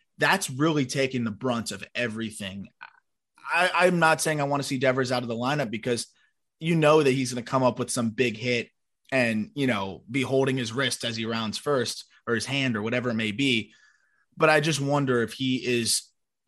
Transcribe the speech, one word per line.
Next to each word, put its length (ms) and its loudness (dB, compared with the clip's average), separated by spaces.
that's 320 0
really 360 0
taking 380 -2
the 80 -4
brunt 400 -4
of 140 -12
everything. 720 -8
I, 200 6
I'm 260 4
not 200 6
saying 220 0
I 40 0
wanna 180 -2
see 140 -4
Devers 340 2
out 120 0
of 60 -6
the 60 -4
lineup 360 -2
because 360 -4
you 160 0
know 260 6
that 100 4
he's 220 0
gonna 120 -6
come 180 0
up 160 2
with 100 -4
some 200 -2
big 260 0
hit 340 -2
and, 460 0
you 120 0
know, 440 -2
be 100 0
holding 360 2
his 160 -4
wrist 320 -2
as 100 -6
he 100 -4
rounds 320 -4
first 460 -2
or 80 0
his 100 -2
hand 300 -2
or 60 -2
whatever 280 -2
it 60 -2
may 160 -2
be. 400 0
But 140 4
I 100 6
just 220 0
wonder 420 0
if 80 -4
he 240 -2
is 380 -2